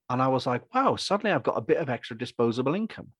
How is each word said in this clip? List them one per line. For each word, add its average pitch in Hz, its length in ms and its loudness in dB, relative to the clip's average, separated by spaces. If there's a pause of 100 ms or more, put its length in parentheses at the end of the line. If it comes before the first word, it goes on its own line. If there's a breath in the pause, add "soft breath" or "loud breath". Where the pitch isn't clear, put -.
(100)
And 127 120 0
I 135 60 4
was 131 180 2
like, 123 160 0 (120)
"Wow, 247 220 2
suddenly 202 380 0
I've 131 80 0
got - 160 0
a - 20 -4
bit 156 160 2
of 151 140 -2
extra 117 260 -6
disposable 120 580 0
income." - 340 -6 (120)